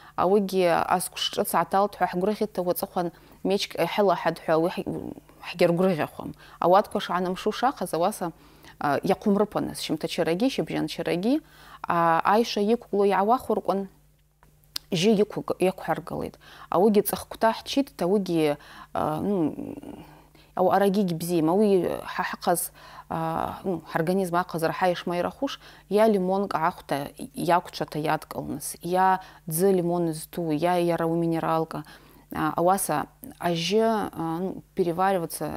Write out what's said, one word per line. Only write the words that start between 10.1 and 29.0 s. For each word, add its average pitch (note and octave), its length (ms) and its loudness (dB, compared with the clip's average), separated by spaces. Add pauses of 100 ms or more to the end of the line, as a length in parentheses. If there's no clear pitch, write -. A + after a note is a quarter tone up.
შიბჟან D#3 380 -4
ჩერაგი, F3 480 -2 (440)
ა, - 180 -2 (240)
აიშა G#3+ 420 2
იკვკლო G3+ 420 2
იავახურკონ, G3+ 760 2 (1080)
ჟი F#3+ 260 2
იკვ-, - 440 -2
იკვჰარგალით. E3 760 -4 (300)
აუ, E3+ 200 2
იგი G#3 160 6
წახკვთა - 500 -2
ჰჩით, - 420 -4
და - 120 -4
უგი, E3+ 520 2 (320)
ა, - 120 -4 (140)
ნუ, G3+ 220 -2 (1160)
Ауаӏарагьы G3 480 4
гьбзиам. E3+ 460 0
Ауи G3+ 200 4 (440)
ҳа F#3 160 -4
ҳыҟаз, - 420 -2 (380)
а, E3 540 -4
ну, E3+ 180 -4 (100)
ҳорганизм F3 440 0
аҟаз F3 280 -2
ра D#3+ 100 0
ҳа F#3+ 200 0
ишмаирахуш, F3+ 680 -4 (300)
иа G#3 180 6
лимонк G3 460 2
аахәҭа D#3+ 440 -2 (360)
иақәцәата - 680 -2
иадкылныс, D3+ 680 -4 (160)
иа F#3 360 2 (280)